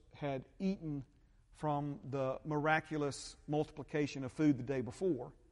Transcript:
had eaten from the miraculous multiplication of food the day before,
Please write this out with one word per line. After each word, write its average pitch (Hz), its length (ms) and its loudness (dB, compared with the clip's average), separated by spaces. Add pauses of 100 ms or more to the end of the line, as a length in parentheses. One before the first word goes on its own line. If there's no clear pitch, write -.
(160)
had 135 300 -4 (140)
eaten 165 440 -2 (540)
from 147 420 -2 (100)
the 131 360 0
miraculous 151 920 2 (120)
multiplication 147 760 -2
of 127 80 -4
food 147 260 6
the 123 60 -4
day 131 180 0
before, 135 520 -2 (180)